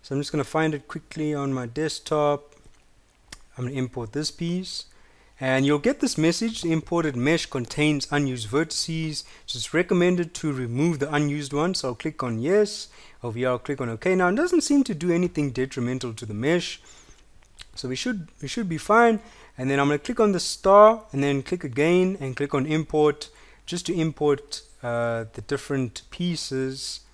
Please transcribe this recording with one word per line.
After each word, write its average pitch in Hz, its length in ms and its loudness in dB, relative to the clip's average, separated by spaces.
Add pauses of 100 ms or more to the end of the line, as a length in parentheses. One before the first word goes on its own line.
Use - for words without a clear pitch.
So - 120 -8
I'm 139 60 0
just 143 100 -6
gonna 147 140 -2
find 156 300 0
it 143 120 -10
quickly 151 480 -6
on 139 180 -2
my 127 140 -4
desktop. 147 880 -2 (1040)
I'm 123 60 -6
gonna 131 120 -6
import 123 360 -6
this 147 180 -4
piece. 180 540 -6 (560)
And 131 260 2
you'll 147 140 4
get 254 180 0
this - 180 0
message, 170 460 0
"The 165 80 -2
imported 160 460 0
mesh 147 300 2
contains 147 640 -2
unused 131 360 -2
vertices, 160 760 -2 (200)
so - 120 -8
it's - 180 -8
recommended 175 600 2
to 156 180 -4
remove 131 480 -2
the 143 120 -2
unused 147 400 -2
ones." 165 280 -2
So 131 80 -4
I'll 123 80 -4
click - 260 -8
on 117 160 -4
yes. 202 480 0 (380)
Over 113 140 -6
here, 127 100 0
I'll 127 100 0
click 135 220 -6
on 127 80 -2
OK. 117 260 0
Now, 185 140 4
it 190 80 2
doesn't 349 240 2
seem 285 240 4
to 226 100 -4
do 165 160 -2
anything 170 400 0
detrimental 127 640 -4
to 110 100 -12
the 107 100 -10
mesh. 156 460 -2 (920)
So - 140 -10
we 127 80 -4
should, 202 320 -4 (120)
we 143 60 -8
should 208 220 -4
be 160 100 -2
fine. 226 400 6 (400)
And 127 100 -2
then 139 120 2
I'm 143 80 4
gonna 147 100 2
click 240 220 -6
on 214 100 6
the 180 100 0
star 214 720 8
and 139 120 0
then 139 180 2
click 180 220 -4
again 175 560 4
and 131 160 -6
click 143 180 -2
on 135 100 2
import 151 640 2 (380)
just 175 200 -8
to - 80 -2
import, 151 680 0 (200)
uh, 117 500 -2
the - 100 -14
different 135 680 -6
pieces 135 880 -6 (140)